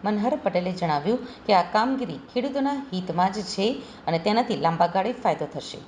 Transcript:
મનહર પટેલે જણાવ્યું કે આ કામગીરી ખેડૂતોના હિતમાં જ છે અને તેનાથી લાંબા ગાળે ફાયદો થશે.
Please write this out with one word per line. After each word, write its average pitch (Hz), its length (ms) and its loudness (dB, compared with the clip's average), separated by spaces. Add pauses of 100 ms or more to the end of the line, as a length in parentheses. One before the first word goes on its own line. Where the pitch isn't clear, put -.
મનહર 214 380 2
પટેલે 180 280 0
જણાવ્યું 175 480 0 (280)
કે 208 60 4
આ 180 80 8
કામગીરી 220 580 0 (140)
ખેડૂતોના 269 400 0 (200)
હિતમાં 185 400 0
જ 214 80 -4
છે 214 400 -2 (260)
અને 165 120 2
તેનાથી 220 360 2
લાંબા 170 320 4
ગાળે 196 260 0
ફાયદો 156 320 0
થશે. - 320 -10 (100)